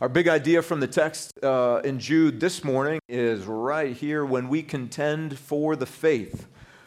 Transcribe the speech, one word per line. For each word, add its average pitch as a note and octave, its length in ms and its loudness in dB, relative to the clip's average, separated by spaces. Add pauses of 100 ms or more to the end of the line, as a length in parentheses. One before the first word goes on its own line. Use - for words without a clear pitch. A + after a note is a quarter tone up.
Our B2 60 2
big E3 200 2
idea D#3+ 340 4
from D#3 200 -4
the B2+ 60 0
text, D#3 440 -2 (120)
uh, B2 400 2
in C3 140 -2
Jude C#3+ 420 2
this F3 240 -2
morning C#3+ 360 0 (100)
is A#2 360 0
right B2 520 -2
here. D3 260 -2
When B2+ 260 -2
we D#3 120 0
contend D3+ 760 -4
for D3+ 360 -2
the B2+ 120 -4
faith, - 580 0 (420)